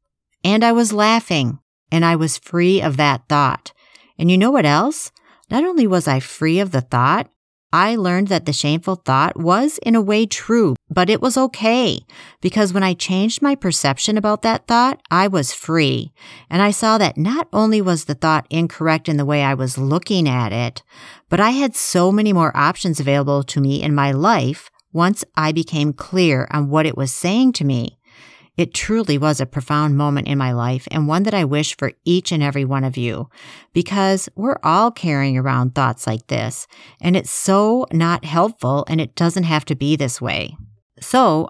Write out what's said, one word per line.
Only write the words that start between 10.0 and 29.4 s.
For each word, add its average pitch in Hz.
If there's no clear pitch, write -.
way, 214
true, 208
but 180
it 214
was 254
okay. 247
Because 190
when 196
I 185
changed 190
my 285
perception 180
about 208
that 226
thought, 247
I 185
was 170
free. 143
And 180
I 208
saw 220
that 190
not 233
only 220
was 180
the 147
thought 156
incorrect 160
in 156
the 143
way 147
I 139
was 131
looking 160
at 123
it, 117
but 170
I 220
had 262
so 180
many 208
more 165
options 160
available 139
to 143
me 139
in 151
my 139
life 151
once 175
I 156
became 151
clear 156
on 147
what 156
it -
was 135
saying 240
to 151
me. 131
It 170
truly 214
was 151
a 131